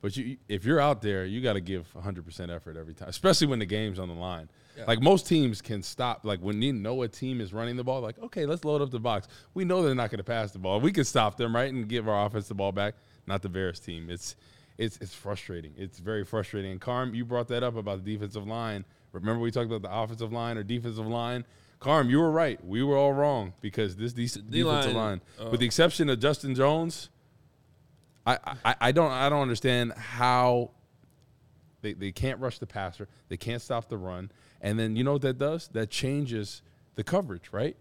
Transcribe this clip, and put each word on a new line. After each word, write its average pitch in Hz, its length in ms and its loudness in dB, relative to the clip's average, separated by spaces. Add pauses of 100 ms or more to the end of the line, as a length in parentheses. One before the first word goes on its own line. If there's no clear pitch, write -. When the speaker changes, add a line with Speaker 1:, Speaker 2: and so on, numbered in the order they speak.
Speaker 1:
But 101 140 -2
you, 127 220 -6 (100)
if 101 180 -2
you're 151 140 6
out 143 220 4
there, 98 240 0
you 107 160 -4
gotta 110 180 2
give 87 260 -4 (100)
a 78 60 -14
hundred 90 240 -6
percent 85 260 -10
effort 82 260 -10
every 80 160 -12
time, - 160 -14
especially 175 380 4
when 131 120 2
the 104 60 0
game's 104 340 -2
on 92 80 -6
the 87 80 -10
line. 85 340 -8 (280)
Speaker 2:
Yeah. 113 100 -10
Speaker 1:
Like, 113 140 4
most 175 260 6
teams 135 340 4
can 101 220 -6
stop. - 400 -4
Like, 101 160 -2
when 104 220 -2
you 139 100 2
know 120 300 -2
a 117 80 -2
team 131 320 -6
is 95 120 -8
running 117 220 -4
the 123 80 -6
ball, 131 160 -2
like, 113 180 -8
"Okay, 208 280 -6
let's 160 180 -2
load 151 180 2
up 135 100 -2
the 123 80 -4
box. 110 280 0 (260)
We 185 120 -2
know 180 180 4
they're 143 120 4
not 117 140 0
gonna 101 140 -6
pass 110 300 -2
the 95 60 -12
ball. 92 200 2
We 165 140 4
can 160 100 4
stop 110 320 4
them, 117 180 0
right, 131 180 2
and 120 180 -4
give 113 180 -2
our 104 180 4
offense 107 220 -2
the 110 80 -8
ball 98 160 0
back." 101 240 0 (320)
Not 95 140 -2
the 98 80 -6
Bears 90 320 -4
team. 85 280 -10
It's, - 280 -10 (400)
it's, 110 240 -4
it's 92 120 -14
frustrating. 87 640 -10
It's 95 240 -12
very 101 240 -4
frustrating. 98 480 -4
And, 92 80 -8
Carm, 123 340 -2
you 120 120 -4
brought 120 240 -2
that 120 120 0
up 123 140 -2
about 98 300 -4
the 107 80 -4
defensive 101 340 -6
line. 110 380 -6 (260)
Remember 107 300 -2
we 120 100 0
talked 120 180 0
about 110 120 -2
the 95 120 -8
offensive 113 380 -4
line 117 260 -4
or 104 60 -4
defensive 113 440 -4
line? 117 360 -4 (380)
Carm, 139 280 4
you 139 100 8
were 165 120 6
right. 156 340 2
We 104 180 0
were 139 120 4
all 139 160 6
wrong 135 480 2
because 101 380 -2
this 117 160 -4
de-, 120 140 -2
Speaker 2:
The 117 120 -6
Speaker 1:
defensive 107 120 -12
Speaker 2:
D-line, 143 440 2
Speaker 1:
line, 107 260 0 (200)
Speaker 2:
uh, 113 80 -8
Speaker 1:
with 117 100 0
the 120 60 4
exception 160 440 6
of 127 120 4
Justin 143 340 2
Jones, 156 540 2 (1160)
I, 123 120 4 (280)
I, 117 160 4
I 123 100 6
don't, 151 200 4
I 131 180 2
don't 147 120 2
understand 123 520 0
how 123 800 2 (1080)
they, 107 120 -6
they 95 180 -6
can't 131 280 -4
rush 127 200 -4
the 110 80 -8
passer, 95 400 -8 (220)
they 92 80 -6
can't 117 240 -6
stop 117 280 -4
the 117 80 -6
run, 92 340 -8 (300)
and 104 160 0
then 110 180 0
you 117 80 2
know 139 100 2
what 143 100 0
that 131 140 0
does? 151 320 -2
That 110 200 -2
changes 131 720 -4 (340)
the 110 80 -4
coverage, 156 480 -2
right? 113 300 -2